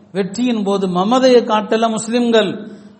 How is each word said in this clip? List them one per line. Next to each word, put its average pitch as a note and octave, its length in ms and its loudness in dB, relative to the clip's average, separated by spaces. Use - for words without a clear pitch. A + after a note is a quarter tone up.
வெற்றியின் G#3+ 500 -4
போது G3 260 -2
மமதையை A#3 560 4
காட்டல A3 460 0
முஸ்லிம்கள், A3 800 -2